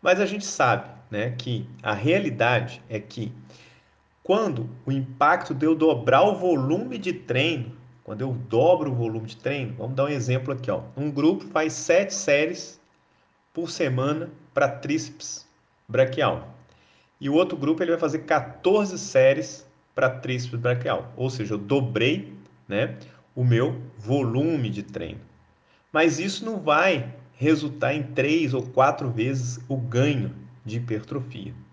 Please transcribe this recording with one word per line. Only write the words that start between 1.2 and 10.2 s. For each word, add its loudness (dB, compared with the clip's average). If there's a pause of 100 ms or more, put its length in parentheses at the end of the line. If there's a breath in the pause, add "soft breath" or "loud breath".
que -6 (140)
a 0
realidade 0
é -6
que -10 (920 loud breath)
quando 0 (140)
o -2
impacto 0
de 0
eu 4
dobrar 4
o 4
volume 0
de -4
treino, -2 (280)
quando -10
eu -4
dobro 2
o -2
volume -4
de -14
treino, -4
vamos -8
dar 2
um -2
exemplo -2